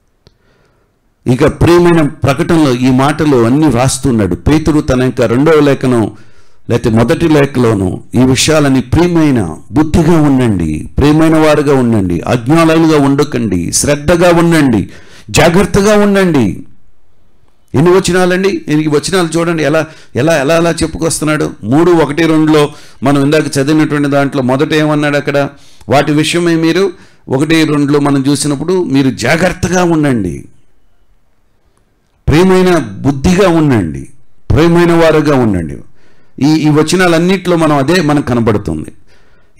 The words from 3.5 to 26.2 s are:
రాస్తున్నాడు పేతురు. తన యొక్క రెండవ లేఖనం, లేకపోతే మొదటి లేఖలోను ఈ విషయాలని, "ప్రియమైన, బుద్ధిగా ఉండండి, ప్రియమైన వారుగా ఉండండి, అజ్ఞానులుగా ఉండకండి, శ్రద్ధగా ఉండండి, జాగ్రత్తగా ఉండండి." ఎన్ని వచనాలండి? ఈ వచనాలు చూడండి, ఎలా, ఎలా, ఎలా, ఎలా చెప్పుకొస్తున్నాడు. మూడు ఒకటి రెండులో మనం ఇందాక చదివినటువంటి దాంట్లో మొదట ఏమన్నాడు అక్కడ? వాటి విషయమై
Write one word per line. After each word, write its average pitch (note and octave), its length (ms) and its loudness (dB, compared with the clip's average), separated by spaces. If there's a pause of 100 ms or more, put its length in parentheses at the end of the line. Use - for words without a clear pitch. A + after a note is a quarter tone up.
రాస్తున్నాడు A#2 640 0
పేతురు. D3+ 460 0
తన B2+ 220 -2
యొక్క B2+ 200 -2
రెండవ C#3 380 2
లేఖనం, B2+ 500 0 (600)
లేకపోతే A#2 260 0
మొదటి D#3 320 0
లేఖలోను B2 760 0 (120)
ఈ A2 40 0
విషయాలని, C3+ 640 2
"ప్రియమైన, C#3 760 0 (160)
బుద్ధిగా D#3+ 480 2
ఉండండి, A2 680 0 (100)
ప్రియమైన D#3+ 380 2
వారుగా D3+ 380 2
ఉండండి, G#2 460 0
అజ్ఞానులుగా D#3+ 800 2
ఉండకండి, C#3 720 -2
శ్రద్ధగా E3 680 0
ఉండండి, D3+ 500 2 (420)
జాగ్రత్తగా F#3 640 2
ఉండండి." F3+ 680 0 (1080)
ఎన్ని D#3+ 160 4
వచనాలండి? F3+ 580 2 (200)
ఈ D3+ 180 2
వచనాలు D#3+ 520 -2
చూడండి, E3 260 -2
ఎలా, D3 220 0 (300)
ఎలా, D#3 200 2
ఎలా, D3 200 0
ఎలా E3+ 140 0
చెప్పుకొస్తున్నాడు. D#3 800 -4 (140)
మూడు D3+ 260 2
ఒకటి D#3+ 360 0
రెండులో D#3 440 2 (320)
మనం C#3 200 0
ఇందాక C#3+ 360 0
చదివినటువంటి D3 500 0
దాంట్లో C#3 340 -2
మొదట C3+ 300 -2
ఏమన్నాడు D3+ 440 0
అక్కడ? C#3 320 -2 (400)
వాటి C#3+ 240 2
విషయమై E3 420 0